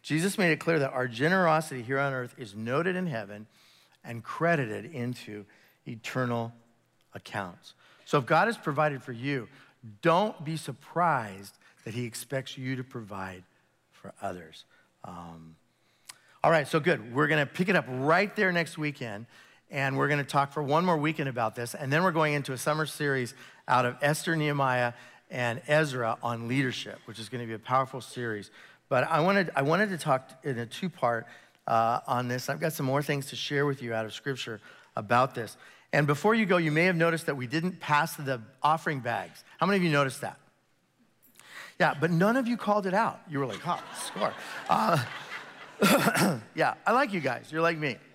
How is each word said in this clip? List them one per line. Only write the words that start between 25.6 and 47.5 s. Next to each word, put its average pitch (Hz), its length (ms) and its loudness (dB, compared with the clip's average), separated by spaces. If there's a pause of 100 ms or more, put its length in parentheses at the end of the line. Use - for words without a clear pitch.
Ezra 131 540 2
on 117 260 -4
leadership, 127 560 -2
which 107 140 -14
is 110 100 -12
gonna 120 180 -8
be 113 60 -8
a 107 60 -8
powerful 127 420 0
series. 113 500 -8 (380)
But 131 160 4
I 160 160 2
wanted, 190 340 4
I 139 80 -2
wanted 180 280 2
to 175 80 -4
talk 135 320 0 (120)
in 131 160 -2
a 120 80 -6
two-part, 120 600 -2 (400)
uh, 117 400 2
on 123 220 0
this. 127 200 -4
I've 147 120 -4
got 156 120 -2
some 143 140 -4
more 139 160 0
things 143 240 -4
to 120 100 -12
share 143 300 -2
with 139 160 -2
you 117 100 -6
out 113 140 -2
of 104 80 -10
Scripture 120 460 -8 (360)
about 120 380 2
this. 113 220 -8 (360)
And 147 140 4
before 175 280 2
you 220 120 4
go, 180 120 4
you 160 120 2
may 160 140 4
have 185 120 4
noticed 165 300 2
that 147 100 -2
we 127 100 -6
didn't 165 340 -2
pass 147 360 2
the 135 240 -4 (220)
offering 156 380 2
bags. 113 440 -6 (140)
How 165 80 2
many 196 120 2
of 180 40 4
you 170 80 4
noticed 139 300 2
that? 104 180 -8 (1400)
Yeah, 147 180 4
but 165 120 2
none 196 260 4
of 254 100 2
you 240 100 0
called 202 300 2
it 180 80 0
out. 214 340 0
You 143 100 -4
were 139 80 0
like, 95 200 -8
"Oh, 175 160 -2 (240)
score." - 260 -2 (360)
Uh, 175 340 4 (800)
<coughs> 185 600 4 (140)
yeah, 143 200 2 (120)
I 202 60 4
like 254 200 2
you 180 80 0
guys. 120 300 -2